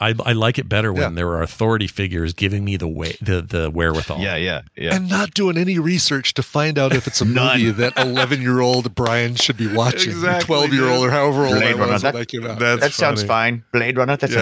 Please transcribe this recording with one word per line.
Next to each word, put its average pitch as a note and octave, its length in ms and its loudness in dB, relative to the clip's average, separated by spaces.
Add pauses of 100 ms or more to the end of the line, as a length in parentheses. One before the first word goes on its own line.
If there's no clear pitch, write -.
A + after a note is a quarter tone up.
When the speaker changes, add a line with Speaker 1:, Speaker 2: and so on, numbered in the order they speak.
Speaker 1:
I, A2+ 140 2 (100)
I A#2+ 80 2
like A2+ 240 2
it C3+ 100 -4
better G#2+ 240 0
when F#2 120 -2
Speaker 2:
Yeah. F2 60 0
Speaker 1:
there E2+ 180 -2
are E2 160 -2
authority A2 420 0
figures F2 480 -4
giving G2+ 320 -2
me G2 120 -2
the E2 100 -4
way, D#2+ 340 -6
the, F#2 220 0
the E2 260 -2
wherewithal. D#2+ 500 0
Speaker 3:
Yeah, F#2+ 180 -4
yeah, E2+ 240 -4 (140)
yeah. E2 200 -2
Speaker 2:
And F#3 120 -4
not F#3+ 280 -2
doing F#3 200 0
any F3+ 220 0
research D3+ 580 0
to C#3 60 0
find D3 380 0
out C3+ 160 2
if B2 100 -2
it's - 160 -2
a A2+ 40 2
Speaker 3:
<laughs> - 0 -
None. B2+ 340 2
Speaker 2:
movie A2+ 100 4
that A#2+ 300 0
eleven-year-old B2+ 960 0
Brian A#2+ 400 0
should A#2+ 220 0
be A2 140 -2
watching, A#2 380 0
Speaker 1:
Exactly. F3 300 0
Speaker 2:
or - 20 0
twelve-year-old, C3 640 2
or B2 60 2
however C#3+ 340 2
old C3 120 2
Speaker 3:
Blade A2+ 180 2
Speaker 2:
I - 20 -2
Speaker 3:
Runner, G#2 160 2
Speaker 2:
was G2+ 100 0
when C#3 100 0
Speaker 3:
that, A#2+ 60 -8
Speaker 2:
that A#2 100 -6
came A#2 180 -6
out. A2 100 -6
Speaker 1:
That's A#2+ 240 2
Speaker 3:
that C#3+ 120 2
sounds C3+ 280 0
Speaker 1:
funny. G2+ 60 -2
Speaker 3:
fine. A2+ 440 0
Blade B2 260 0
Runner, C3 200 2
that C#3 140 -2
Speaker 1:
Yeah, A#2 100 0